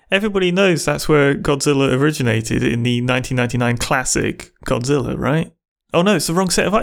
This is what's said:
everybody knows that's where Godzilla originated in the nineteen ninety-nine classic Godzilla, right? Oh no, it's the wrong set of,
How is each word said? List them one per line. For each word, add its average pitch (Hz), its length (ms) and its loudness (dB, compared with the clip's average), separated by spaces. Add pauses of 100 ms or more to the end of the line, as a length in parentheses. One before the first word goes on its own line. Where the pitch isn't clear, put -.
(120)
everybody 196 400 0
knows 180 320 2
that's 147 240 -4
where 143 280 4
Godzilla 139 640 0
originated 123 640 0
in 120 200 -2
the 120 160 0
nineteen 127 380 -2
ninety-nine 120 400 0
classic - 760 -4 (140)
Godzilla, 131 520 -2
right? 156 360 -2 (400)
Oh 170 80 2
no, 196 160 4
it's 147 100 -4
the 165 60 -2
wrong 185 160 2
set 190 180 0
of, 185 160 -2